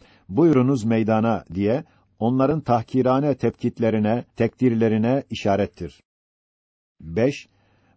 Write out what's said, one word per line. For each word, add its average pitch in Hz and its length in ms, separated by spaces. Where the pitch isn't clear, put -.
Buyurunuz 131 540
meydana." 110 600
diye 104 300
onların 131 420
tahkirane 127 760
tepkitlerine, 113 920
tekdirlerine 113 920
işarettir. 98 720
Beş, 107 460